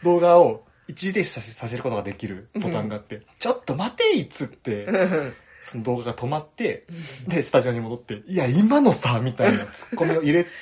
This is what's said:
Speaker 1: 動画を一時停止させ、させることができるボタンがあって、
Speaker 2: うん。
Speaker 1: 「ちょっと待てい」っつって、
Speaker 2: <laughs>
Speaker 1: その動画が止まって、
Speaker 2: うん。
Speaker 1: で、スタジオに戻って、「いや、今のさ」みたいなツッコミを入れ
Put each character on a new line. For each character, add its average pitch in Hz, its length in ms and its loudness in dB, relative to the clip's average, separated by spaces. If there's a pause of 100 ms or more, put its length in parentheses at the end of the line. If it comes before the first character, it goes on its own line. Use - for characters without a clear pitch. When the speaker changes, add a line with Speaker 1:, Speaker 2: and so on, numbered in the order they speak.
Speaker 1:
動 175 160 4
画 175 200 8
を 123 260 4 (240)
一 - 180 -8
時 196 60 -4
停 202 80 0
止 - 20 2
さ - 160 -6
せ、 113 140 -14
さ 113 160 -10
せ - 80 -8
る - 60 -10
こ - 60 -2
と 113 60 -4
が 101 80 -4
で 101 120 -8
き 113 120 -10
る 95 280 -12
ボ 214 120 -6
タ 170 140 -4
ン 107 80 -6
が 104 80 -8
あ - 20 -8
っ - 20 -20
て、 - 140 -16
Speaker 2:
う 107 40 -14
ん。 - 60 -20 (140)
Speaker 1:
「ち - 80 -2
ょ 247 40 0
っ 254 120 -4
と - 120 -4
待 196 200 -6
て 440 220 2
い」 180 60 0
っ - 40 -10
つ - 180 -8
っ - 40 -12
て、 104 380 -8 (400)
Speaker 2:
<laughs> - 340 -18
Speaker 1:
そ - 160 -14
の 113 60 -8
動 123 140 0
画 120 60 -8
が 117 120 -6
止 123 120 -6
ま 147 120 -2
っ 151 100 -16
て、 - 360 -6 (420)
Speaker 2:
う - 0 -
ん。 - 20 -8
Speaker 1:
で、 160 140 0
ス - 80 -6
タ 135 100 4
ジ 123 80 -2
オ - 20 -2
に 117 80 -2
戻 113 160 -6
っ 120 60 -12
て、 208 260 -12
「い 190 80 -6
や、 147 120 0
今 214 340 4
の 247 100 6
さ」 120 320 0
み 127 80 -2
た - 160 0
い 208 100 4
な - 100 -6
ツ - 240 -14
ッ 240 40 -8
コ 170 80 0
ミ 165 140 2
を 160 40 0
入 147 120 2
れ 170 140 4 (140)